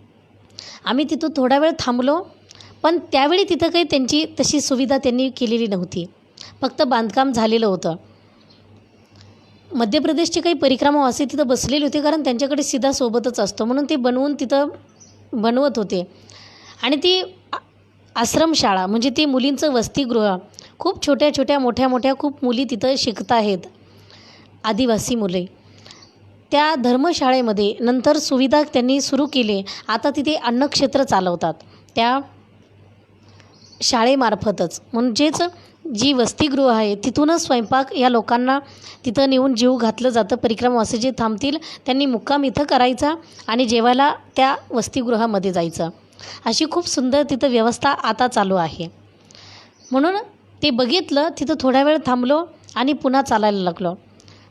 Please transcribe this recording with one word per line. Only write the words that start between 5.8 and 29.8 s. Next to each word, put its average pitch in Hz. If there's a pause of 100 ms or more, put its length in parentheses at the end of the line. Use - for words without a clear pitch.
फक्त 262
बांधकाम 254
झालेलं 226
होतं. 175 (1800)
मध्य 233
प्रदेशची 320
काही 339
परिक्रमा 277
असे 262
तिथं 269
बसलेली 277
होती, 285
कारण 302
त्यांच्याकडे 269
शिदा 269
सोबतच 240
असतो 220
म्हणून 269
ते 311
बनवून 254
तिथं 277 (680)
बनवत 240
होते. 185 (800)
आणि 262
ती 359 (320)
आ-, - (580)
आश्रमशाळा 240
म्हणजे 226
ते 302
मुलींचं 277
वसतिगृह, 233 (440)
खूप 359
छोट्या 294
छोट्या, 285
मोठ्या 247
मोठ्या 254
खूप 285
मुली 247
तिथं 254
शिकत 208
आहेत, 208 (1080)
आदिवासी 220
मुले. 190 (1080)
त्या 302
धर्मशाळेमध्ये 247
नंतर 254
सुविधा 277
त्यांनी 262
सुरू 269
केली. 214 (260)